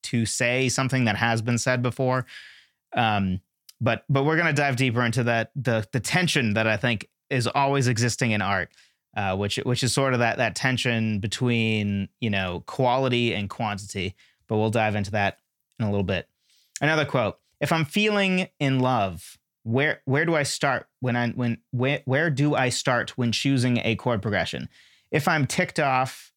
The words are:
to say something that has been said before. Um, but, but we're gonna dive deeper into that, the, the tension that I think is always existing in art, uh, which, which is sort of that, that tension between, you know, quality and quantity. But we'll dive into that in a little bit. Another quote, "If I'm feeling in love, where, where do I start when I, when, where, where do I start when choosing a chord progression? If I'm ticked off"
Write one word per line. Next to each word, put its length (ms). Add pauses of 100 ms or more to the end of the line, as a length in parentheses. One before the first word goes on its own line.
to 240
say 420
something 360
that 100
has 260
been 160
said 260
before. 440 (680)
Um, 440 (400)
but, 280
but 160
we're 120
gonna 160
dive 220
deeper 300
into 180
that, 320
the, 380
the 80
tension 540
that 120
I 100
think 320 (220)
is 160
always 400
existing 460
in 100
art, 300 (440)
uh, 200
which, 220
which 260
is 80
sort 220
of 40
that, 200
that 180
tension 640
between, 880 (100)
you 120
know, 360
quality 680
and 140
quantity. 680 (320)
But 80
we'll 140
dive 260
into 160
that 260 (400)
in 80
a 40
little 120
bit. 260 (520)
Another 240
quote, 340 (220)
"If 100
I'm 140
feeling 640 (100)
in 220
love, 580 (260)
where, 420
where 180
do 100
I 100
start 440 (120)
when 140
I, 140
when, 300 (140)
where, 340
where 240
do 240
I 160
start 480
when 140
choosing 520
a 120
chord 260
progression? 480 (400)
If 180
I'm 180
ticked 320
off" 580